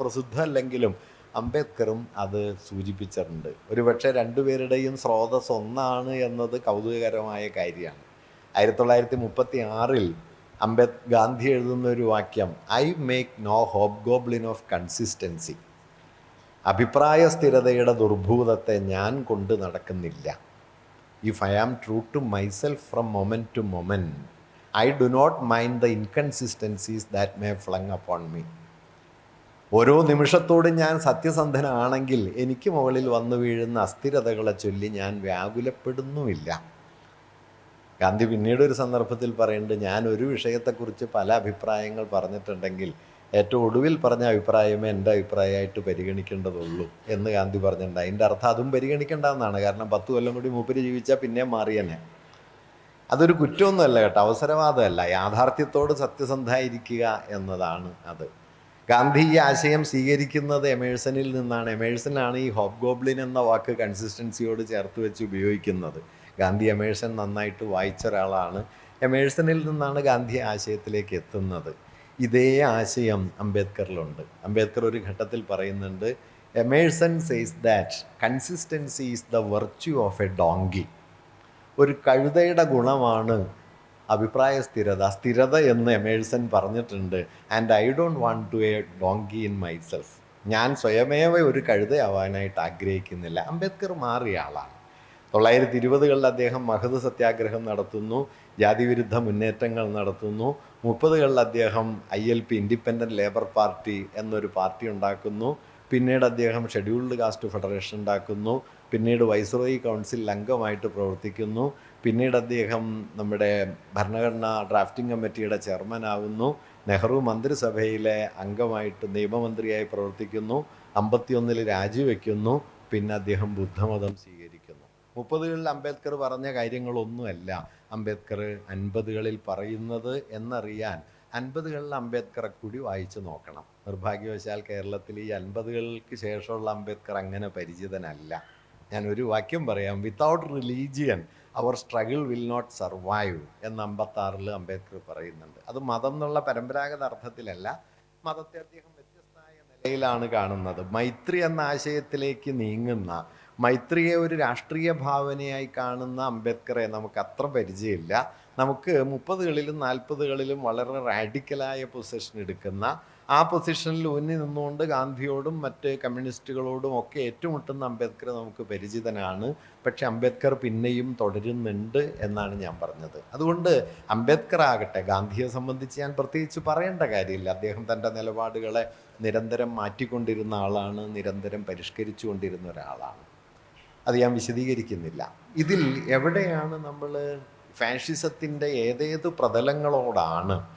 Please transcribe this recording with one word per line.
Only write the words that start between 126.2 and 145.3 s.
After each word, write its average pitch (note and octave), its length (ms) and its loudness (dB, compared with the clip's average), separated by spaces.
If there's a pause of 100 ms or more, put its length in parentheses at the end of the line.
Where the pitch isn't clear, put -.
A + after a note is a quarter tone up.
കാര്യങ്ങളൊന്നുമല്ല A#2 1200 -6 (220)
അംബേദ്കർ G#2 640 -8 (120)
അൻപതുകളിൽ G#2+ 680 -4 (100)
പറയുന്നത് A2+ 800 -6
എന്നറിയാൻ G#2+ 720 -8 (320)
അൻപതുകളിൽ D3 600 -8
അംബേദ്കറെ A#2+ 540 -6
കൂടി G#2+ 300 -12
വായിച്ചു F#2+ 420 -8
നോക്കണം. D#2 440 -16 (220)
നിർഭാഗ്യവശാൽ G#2 840 -8
കേരളത്തിൽ G2+ 500 -10
ഈ G#2+ 80 -12
അൻപതുകൾക്ക് A2+ 880 -8
ശേഷമുള്ള G#2+ 540 -6
അംബേദ്കർ G#2 460 -8
അങ്ങനെ G2 320 -8
പരിചിതനല്ല. E2+ 920 -12 (500)
ഞാനൊരു G#2 300 -4
വാക്യം A#2+ 440 -2
പറയാം, G2+ 360 -4
"Without D3+ 460 0
religion C3 720 -4 (420)
our A#2+ 140 0
struggle A#2+ 540 -4
will A#2+ 220 -6
not A#2+ 140 -4
survive" F#2 760 -4 (240)
എന്ന് A2 180 -8
അമ്പത്താറിൽ G2+ 680 -6
അംബേദ്കർ F#2+ 580 -12
പറയുന്നുണ്ട്. D#2+ 600 -16